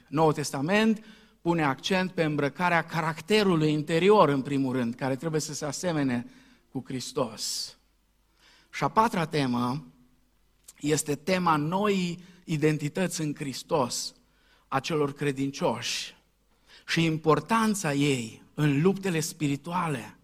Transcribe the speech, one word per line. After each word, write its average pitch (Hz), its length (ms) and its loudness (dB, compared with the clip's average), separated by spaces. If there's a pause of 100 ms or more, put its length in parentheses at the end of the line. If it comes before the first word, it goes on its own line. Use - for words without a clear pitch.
Noul 156 260 4
Testament 196 720 0 (360)
pune 170 220 2
accent 180 480 0
pe 165 120 -2
îmbrăcarea 151 600 0
caracterului 165 880 2
interior, 165 580 4
în 139 120 2
primul 135 320 -2
rând, 120 220 -2
care 135 200 -2
trebuie 156 260 -4
să - 120 -8
se - 120 -8
asemene 139 600 -2 (460)
cu 127 140 -6
Hristos. - 880 -6 (960)
Și - 120 -4
a 143 40 0
patra 214 380 2
temă 127 580 -2 (960)
este 147 360 -2
tema 180 400 2
noii 180 680 -2 (200)
identități 156 800 -2
în 151 140 -4
Hristos 139 760 -4 (540)
a 131 120 -2
celor 147 340 -2
credincioși 139 1040 -4 (720)
și - 160 2
importanța 160 880 2
ei 131 480 0 (120)
în 147 280 2
luptele 190 380 0
spirituale 151 1040 -4